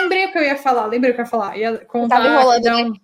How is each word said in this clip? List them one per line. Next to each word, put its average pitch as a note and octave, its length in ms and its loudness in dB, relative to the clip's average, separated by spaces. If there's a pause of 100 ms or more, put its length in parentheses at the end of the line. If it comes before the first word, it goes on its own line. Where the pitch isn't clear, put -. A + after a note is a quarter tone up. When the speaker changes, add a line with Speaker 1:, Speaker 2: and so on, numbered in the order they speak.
Speaker 1:
lembrei F#4 240 0
o F#4+ 60 -6
que F#4 80 -4
eu D4+ 40 2
ia C#4+ 120 0
falar, B3 320 -2
lembrei B3 240 0
o B3 40 -2
que A#3+ 60 -6
eu A3+ 40 -4
ia - 40 -14
falar. G3+ 280 -4
Ia A3 120 -4
Speaker 2:
Eu A3+ 80 -6
tava - 100 -14
Speaker 1:
contar A#3+ 380 0
Speaker 2:
enrolando, C4 380 4
Speaker 1:
que A#3 60 2
dá A#3 80 0
Speaker 2:
né? A#3 80 0
Speaker 1:
um A3+ 80 -4 (100)